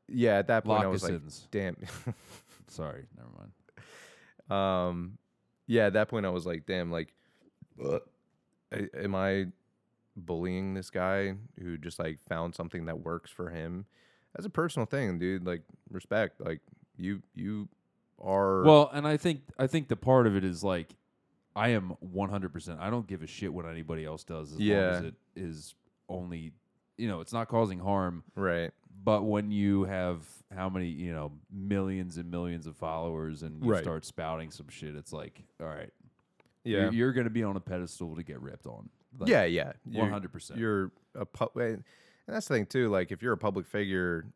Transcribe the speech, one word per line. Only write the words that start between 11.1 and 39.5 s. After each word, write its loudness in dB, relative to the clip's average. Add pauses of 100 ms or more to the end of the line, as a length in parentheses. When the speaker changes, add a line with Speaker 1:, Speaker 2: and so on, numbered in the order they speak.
Speaker 1:
who -6
just, -10
like, -4
found -4
something -8
that -6
works -8
for -8
him?" -8 (500)
That's -10
a -8
personal -2
thing, -2
dude. -2
Like, -4 (260)
respect. -2
Like, -6 (360)
you, -4 (120)
you -6 (540)
are 4
Speaker 2:
Well, 12
and 0
I 2
think, 0 (160)
I 2
think 0
the 0
part 8
of 6
it 2
is, -2
like, -2 (640)
I 6
am 2 (100)
one -2
hundred -4
percent. -10
I -4
don't -2
give -8
a -10
shit -6
what -6
anybody -8
else -10
does -10
as -8
Speaker 1:
Yeah. 6
Speaker 2:
long 4
as -2
it -8 (200)
is -10 (320)
only, -10 (440)
you -4
know, -4
it's -12
not -2
causing 2
harm. 0 (120)
Speaker 1:
Right. 2 (320)
Speaker 2:
But 4
when 2
you 6
have -2 (300)
how -4
many, -2
you -6
know, -6 (180)
millions -2
and -8
millions -4
of -14
followers -4
and -10
you 4
Speaker 1:
Right. 2
Speaker 2:
start -4
spouting -6
some -18
shit, -12
it's -14
like, -12 (160)
all -8
right. -10 (720)
Speaker 1:
Yeah. 2
Speaker 2:
You're, 0
you're 2
gonna 0
be -2
on -2
a -8
pedestal -6
to -8
get -12
ripped -14
on. -14 (280)
Like, 0
Speaker 1:
Yeah, 8
yeah. 2 (120)